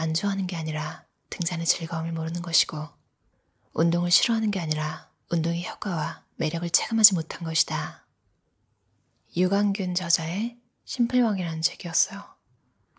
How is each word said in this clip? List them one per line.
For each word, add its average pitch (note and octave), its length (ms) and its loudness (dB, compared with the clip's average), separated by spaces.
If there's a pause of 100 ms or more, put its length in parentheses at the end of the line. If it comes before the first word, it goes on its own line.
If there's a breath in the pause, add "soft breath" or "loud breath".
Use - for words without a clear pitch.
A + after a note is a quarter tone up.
안 D#3+ 140 0
좋아하는 G3 320 0
게 F3 100 -4
아니라 D#3 500 -4 (240)
등산의 E3 360 -4
즐거움을 E3 460 -2
모르는 E3 300 -2
것이고, D#3+ 440 0 (840)
운동을 F3 380 2
싫어하는 A3 400 2
게 G3 100 -2
아니라 D#3 500 -4 (200)
운동의 E3+ 380 0
효과와 E3 560 -4 (120)
매력을 E3 320 -2
체감하지 G#3+ 460 4
못한 E3 280 -2
것이다. D#3+ 640 -2 (1300)
유강균 G3 580 2
저자의 F3 640 -2 (260)
심플왕이라는 G#3+ 800 2
책이었어요. - 640 -2 (760)